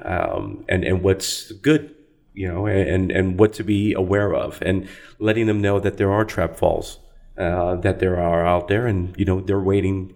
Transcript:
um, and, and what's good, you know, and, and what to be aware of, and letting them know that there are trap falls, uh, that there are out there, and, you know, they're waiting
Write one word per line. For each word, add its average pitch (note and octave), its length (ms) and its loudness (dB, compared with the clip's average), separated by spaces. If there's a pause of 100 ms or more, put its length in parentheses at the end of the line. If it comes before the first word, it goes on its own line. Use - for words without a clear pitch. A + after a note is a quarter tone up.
um, - 640 -4
and, F#2 160 2
and F#2 180 0
what's - 500 0
good, D3 420 0 (400)
you F#2+ 120 -6
know, F2+ 200 -2
and, F#2+ 440 2
and F#2 280 0
what G#2+ 160 6
to - 100 -8
be G2+ 300 0
aware F#2+ 400 0
of, - 260 -4
and F#2 260 -2 (320)
letting A2 280 0
them G#2 160 0
know G2+ 180 2
that F#2+ 160 -2
there G2 160 2
are G#2+ 140 2
trap E2+ 300 -4
falls, E2 420 0 (400)
uh, F2 380 0
that F#2 240 0
there F#2 200 0
are E2+ 260 2
out F2+ 220 2
there, A2 180 2
and, F#2 320 -2
you G2+ 60 2
know, F#2+ 160 2
they're G2 200 0
waiting F#2+ 560 0